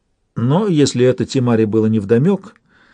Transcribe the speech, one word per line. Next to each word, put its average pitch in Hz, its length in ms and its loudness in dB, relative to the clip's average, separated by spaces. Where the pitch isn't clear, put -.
Но 147 340 -2
если 139 360 0
это 123 220 0
Тимаре 120 400 0
было 110 200 0
невдомек, 117 680 0